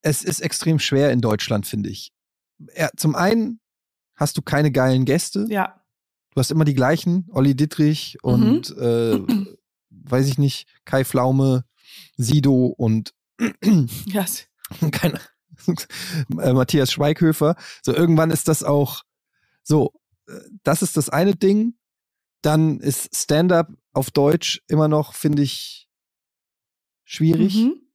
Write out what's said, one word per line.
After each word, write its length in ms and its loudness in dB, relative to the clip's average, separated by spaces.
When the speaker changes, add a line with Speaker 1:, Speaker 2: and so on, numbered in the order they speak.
Speaker 1:
es 220 -2
ist 180 -4
extrem 380 -2
schwer 320 2
in 100 0
Deutschland, 440 -2
finde 240 -6
ich. 220 -14
Ja, 220 -2
zum 180 0
einen 460 -2
hast 220 -4
du 40 -6
keine 300 0
geilen 340 2
Gäste. 440 -2
Speaker 2:
Ja. 300 -4
Speaker 1:
Du 60 0
hast 120 0
immer 140 2
die 80 2
gleichen, 580 0
Olli 240 2
Dittrich 680 0
Speaker 2:
Mhm. 0 -
Speaker 1:
und, 540 2
äh, 420 0
<clears throat> 680 -6
weiß 380 -2
ich 100 -4
nicht, 300 -2
Kai 220 -2
Pflaume, 580 2
Sido 480 2
und 480 -2
<clears throat> 680 0
Speaker 2:
Yes. 420 -6
Speaker 1:
<laughs> 220 -4
keine, 280 -4
äh, 120 2
Matthias 380 2
Schweighöfer. 640 0
So, 120 -2
irgendwann 380 2
ist 180 -2
das 140 0
auch 400 -2
so, 300 0
äh, 60 -20
das 180 0
ist 160 -2
das 120 -2
eine 260 2
Ding. 400 0
Dann 400 2
ist 340 -4
Stand-up 540 0
auf 180 -2
Deutsch 560 0
immer 220 2
noch, 240 -2
finde 300 0
ich, 440 -8
schwierig. 500 0
Speaker 2:
Mhm. 240 2